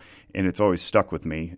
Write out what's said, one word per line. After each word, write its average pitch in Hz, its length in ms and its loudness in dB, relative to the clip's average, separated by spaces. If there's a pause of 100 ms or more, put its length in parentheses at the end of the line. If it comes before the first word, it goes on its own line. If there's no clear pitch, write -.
(360)
and 95 100 0
it's 90 140 0
always 95 220 4
stuck - 280 2
with - 160 -6
me. 80 320 -6